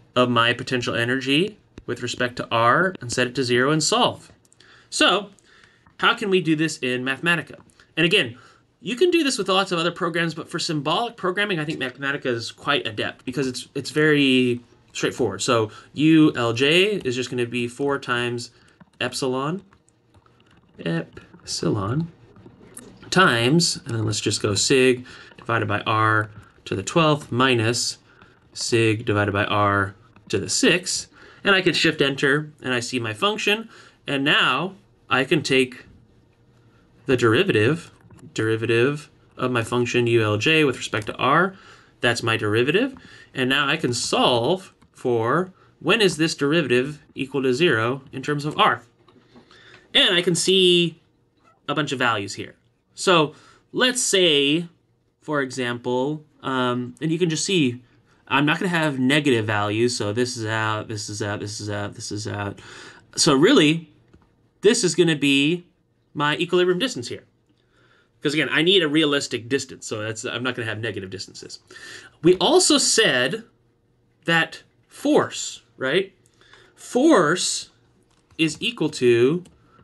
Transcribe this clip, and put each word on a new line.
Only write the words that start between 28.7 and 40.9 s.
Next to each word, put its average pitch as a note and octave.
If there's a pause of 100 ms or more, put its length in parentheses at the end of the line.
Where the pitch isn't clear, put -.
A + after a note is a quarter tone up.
divided G#2
by G2+
r G2+ (340)
to G2+
the F2
sixth. - (380)
And G3
I F#3+
can F3
shift D#3
enter, C#3+
and B2+
I A#2+
see B2
my A2
function. G#3+ (400)
And C#3
now E3 (340)
I C3
can D3
take C3 (1200)
the C3
derivative, B2 (420)
derivative A2+ (260)
of B2+
my A#2+
function A#2+
U A#2
L G#2
J D#3
with C3
respect G#2+